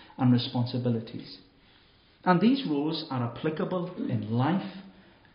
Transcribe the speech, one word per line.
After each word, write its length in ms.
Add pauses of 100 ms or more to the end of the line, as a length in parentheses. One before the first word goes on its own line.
(180)
and 140
responsibilities. 1040 (840)
And 160
these 280
roles 420
are 120
applicable 760
in 340
life 500 (520)